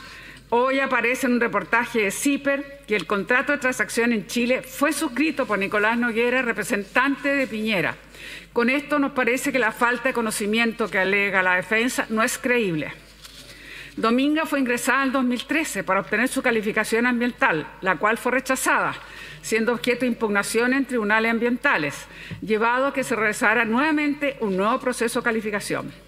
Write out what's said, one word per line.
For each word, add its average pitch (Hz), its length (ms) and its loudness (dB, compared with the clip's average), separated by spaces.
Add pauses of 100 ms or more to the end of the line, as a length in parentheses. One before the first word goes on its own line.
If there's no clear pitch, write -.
(500)
hoy 262 300 2
aparece 254 460 0
en 247 80 4
un 240 60 4
reportaje 226 640 0
de 202 100 2
ciper 277 760 -2
que 208 80 0
el 185 120 -2
contrato 247 440 0
de 285 60 0
transacción 240 560 0
en 202 140 -4
Chile 240 340 0
fue - 320 -2
suscrito 277 540 -2
por 202 100 0
Nicolás 208 400 2
Noguera, 240 460 0
representante 233 880 0
de 277 180 2
Piñera. 208 480 -2 (580)
Con 233 160 2
esto 285 300 0
nos 277 140 0
parece 254 380 0
que 254 60 0
la 226 140 2
falta 240 380 0
de 254 40 -2
conocimiento 226 760 0
que 190 120 -2
alega 196 420 2
la 185 140 4
defensa 220 540 0
no 220 120 0
es 240 160 0
creíble. 190 560 0 (1000)
Dominga 262 500 2
fue 285 140 0
ingresada 247 440 2
en 269 80 0
dos 262 140 2
mil 247 200 -2
trece 294 380 -2
para 190 160 2
obtener 214 300 0
su 269 120 -4
calificación 220 640 0
ambiental, 240 600 0 (140)
la 180 160 0
cual 214 200 2
fue 247 140 -2
rechazada, 254 640 2 (460)
siendo 226 320 0
objeto 240 280 0
de 254 60 2
impugnación 226 680 0
en 269 120 0
tribunales 220 460 0
ambientales, 233 760 0 (340)
llevado 233 460 0
a 277 60 -2
que 269 100 -2
se 247 120 -2
realizara 220 500 2
nuevamente 285 760 0
un 202 160 0
nuevo 220 240 2
proceso 240 400 -2
de 233 60 -2
calificación. 202 680 -4 (160)